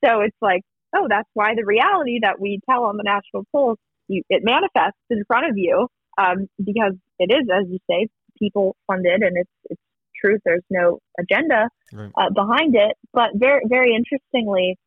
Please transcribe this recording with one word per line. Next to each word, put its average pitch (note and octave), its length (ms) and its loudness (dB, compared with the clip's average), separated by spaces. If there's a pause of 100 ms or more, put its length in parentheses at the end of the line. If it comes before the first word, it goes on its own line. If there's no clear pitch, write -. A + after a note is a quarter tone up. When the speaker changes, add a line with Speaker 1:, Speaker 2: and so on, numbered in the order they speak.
Speaker 1:
So A3+ 180 4
it's G#3 180 -4
like, F#3+ 220 0 (320)
oh, F#4 140 0
that's G#3+ 260 -2
why G#3+ 200 0
the A3 100 -4
reality B3 580 0
that G3 180 0
we G3+ 180 -6 (100)
tell B3 160 2
on G#3 120 -2
the G3+ 80 -8
National G3+ 480 -4
Pulse, B3+ 260 0 (300)
you, F#3+ 200 -4
it F#3+ 160 2
manifests A3+ 540 0 (100)
in G#3+ 180 -2
front B3+ 220 0
of A#3 80 -2
you, F#3 300 0 (320)
um, F#3+ 300 0 (160)
because G3+ 300 -2 (260)
it F3+ 100 0
is, C4 180 2
as F#3+ 220 0
you F#3 80 -8 (100)
say, G#3 200 -2 (300)
people G3+ 360 -2 (140)
funded, F#3 340 0
and F3+ 140 0
it's, F3+ 140 -4 (200)
it's - 100 -12 (400)
truth. G#3 240 2
There's F3+ 240 -2
no F3 300 0 (220)
agenda, A3+ 480 0 (240)
Speaker 2:
Right. G#2 260 -14
Speaker 1:
uh, F#3+ 120 2
behind A#3 440 0
it. G#3 220 2 (160)
But A#3 220 2
very, C4 320 2
very B3 280 2
interestingly G#3 920 -2